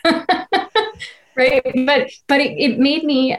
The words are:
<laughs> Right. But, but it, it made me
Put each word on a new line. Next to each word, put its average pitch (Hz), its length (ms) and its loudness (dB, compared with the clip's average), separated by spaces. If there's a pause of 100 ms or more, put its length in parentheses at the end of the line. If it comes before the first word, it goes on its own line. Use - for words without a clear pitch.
<laughs> 330 200 0 (1080)
Right. 254 280 2 (220)
But, 269 240 2 (180)
but 277 140 2
it, - 180 -4
it 254 200 0
made 302 260 2
me 262 340 0